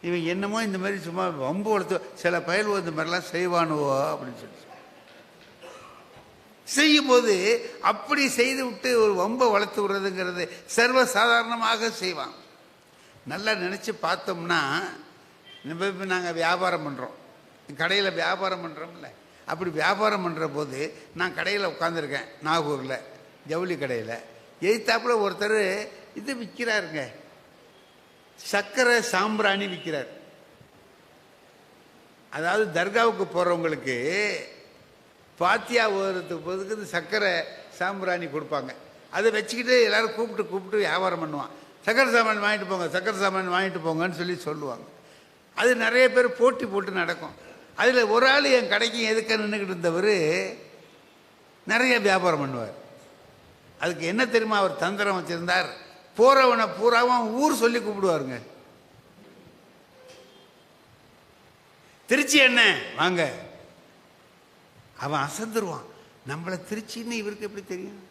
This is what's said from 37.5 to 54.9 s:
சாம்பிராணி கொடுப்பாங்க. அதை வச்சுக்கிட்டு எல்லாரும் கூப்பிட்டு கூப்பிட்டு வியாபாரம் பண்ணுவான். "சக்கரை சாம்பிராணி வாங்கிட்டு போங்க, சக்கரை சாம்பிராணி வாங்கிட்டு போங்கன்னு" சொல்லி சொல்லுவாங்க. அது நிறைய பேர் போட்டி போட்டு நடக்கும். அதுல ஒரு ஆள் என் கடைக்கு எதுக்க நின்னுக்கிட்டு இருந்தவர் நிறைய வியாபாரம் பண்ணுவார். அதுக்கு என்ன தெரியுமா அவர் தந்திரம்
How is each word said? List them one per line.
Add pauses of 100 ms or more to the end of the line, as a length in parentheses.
சாம்பிராணி
கொடுப்பாங்க. (380)
அதை
வச்சுக்கிட்டு
எல்லாரும்
கூப்பிட்டு
கூப்பிட்டு
வியாபாரம்
பண்ணுவான். (360)
"சக்கரை
சாம்பிராணி
வாங்கிட்டு
போங்க,
சக்கரை
சாம்பிராணி
வாங்கிட்டு
போங்கன்னு"
சொல்லி
சொல்லுவாங்க. (720)
அது
நிறைய
பேர்
போட்டி
போட்டு
நடக்கும். (420)
அதுல
ஒரு
ஆள்
என்
கடைக்கு
எதுக்க
நின்னுக்கிட்டு
இருந்தவர் (1500)
நிறைய
வியாபாரம்
பண்ணுவார். (1080)
அதுக்கு
என்ன
தெரியுமா
அவர்
தந்திரம்